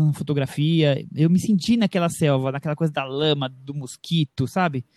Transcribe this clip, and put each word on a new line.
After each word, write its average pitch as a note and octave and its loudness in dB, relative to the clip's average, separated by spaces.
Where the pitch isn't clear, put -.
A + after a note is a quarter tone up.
na D3+ 2
fotografia. C#3+ 0
Eu D#3 2
me F3+ 4
senti G#3+ 2
naquela F#3+ 2
selva, C3+ 2
naquela C#3+ -4
coisa D#3 0
da C#3+ -4
lama, C#3 0
do C3+ -14
mosquito, C#3+ -4
sabe? D#3 -2